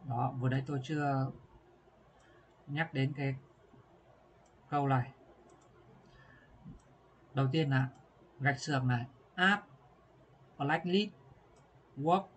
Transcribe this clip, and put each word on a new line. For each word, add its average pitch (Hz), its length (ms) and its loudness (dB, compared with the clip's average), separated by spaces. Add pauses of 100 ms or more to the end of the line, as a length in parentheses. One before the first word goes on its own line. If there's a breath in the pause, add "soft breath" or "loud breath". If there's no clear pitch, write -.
Đó, 127 300 -2
vừa 127 100 0
nãy 135 180 0
tôi 143 160 -4
chưa 139 480 -2 (1400 loud breath)
nhắc 156 280 -4
đến 135 220 0
cái 135 200 -2 (1300)
câu 143 180 0
này. 131 240 2 (2250 loud breath)
Đầu 135 180 2
tiên 156 180 2
là 131 180 2 (520)
gạch 135 200 2
xược 135 240 0
này, 123 220 0 (280)
add, 196 280 2 (960)
blacklist, 175 520 0 (840)
work. 170 300 2 (100)